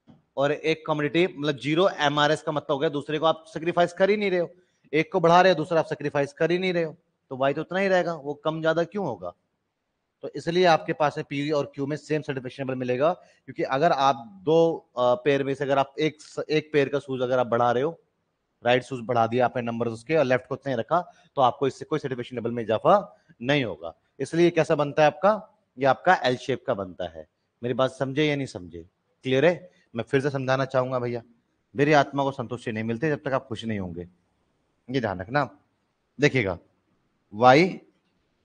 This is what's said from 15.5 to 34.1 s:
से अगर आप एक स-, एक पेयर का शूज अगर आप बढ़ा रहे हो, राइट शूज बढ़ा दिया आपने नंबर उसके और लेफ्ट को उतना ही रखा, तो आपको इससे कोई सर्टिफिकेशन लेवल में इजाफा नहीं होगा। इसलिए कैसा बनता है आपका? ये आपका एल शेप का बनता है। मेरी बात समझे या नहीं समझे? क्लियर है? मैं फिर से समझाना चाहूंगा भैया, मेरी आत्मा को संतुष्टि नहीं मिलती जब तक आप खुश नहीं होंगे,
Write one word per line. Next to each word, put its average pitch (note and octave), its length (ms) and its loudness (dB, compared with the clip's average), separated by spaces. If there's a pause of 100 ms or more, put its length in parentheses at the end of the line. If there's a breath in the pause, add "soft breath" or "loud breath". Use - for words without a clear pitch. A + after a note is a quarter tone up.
से C#3+ 80 -6
अगर C3+ 140 2
आप - 220 -2
एक D3+ 220 -2
स-, - 280 -10
एक D3+ 240 -2
पेयर C#3 160 2
का C#3 100 -2
शूज C3 220 -6
अगर B2+ 180 0
आप A#2+ 80 0
बढ़ा A#2+ 240 2
रहे B2 120 2
हो, E3 180 -4 (640)
राइट B2 180 2
शूज C3 200 -10
बढ़ा A#2 240 2
दिया A#2+ 180 0
आपने B2 160 -2
नंबर A#2 260 -4
उसके A#2 280 -6
और D3 100 2
लेफ्ट B2+ 220 0
को C3+ 80 -6
उतना C3+ 180 -8
ही A2+ 60 -2
रखा, E3+ 340 -2 (220 soft breath)
तो C#3+ 60 0
आपको B2+ 260 2
इससे - 180 -6
कोई D3+ 140 -4
सर्टिफिकेशन B2 360 -8
लेवल A#2 160 -4
में A#2+ 120 -6
इजाफा C#3+ 600 2 (180 soft breath)
नहीं C#3 220 0
होगा। E2 320 -10 (240)
इसलिए E3 300 2
कैसा E3 260 2
बनता C#3+ 260 0
है D3+ 60 6
आपका? G3 500 0 (200)
ये C3 80 -2
आपका E3 380 4
एल B2+ 120 2
शेप A#2+ 300 -6
का C3 80 -2
बनता F#2 340 -8
है। D#2 200 -16 (360)
मेरी B2 100 -4
बात C3 180 0
समझे C3+ 320 -4
या D3 120 0
नहीं C3+ 120 -6
समझे? E2+ 420 -14 (340)
क्लियर C3+ 220 2
है? F3 240 0 (240 soft breath)
मैं A2+ 100 -4
फिर C#3 180 0
से C#3+ 80 -2
समझाना C3 360 -2
चाहूंगा B2+ 340 -2
भैया, A#2+ 220 -6 (540)
मेरी D3 180 4
आत्मा C#3 300 2
को C3+ 80 0
संतुष्टि A#2 400 -8
नहीं A2 120 -6
मिलती A#2 260 -2
जब D3 140 -4
तक C3+ 100 -4
आप C3 140 -4
खुश A2 180 -10
नहीं A2 140 -4
होंगे, F2 280 -10 (800)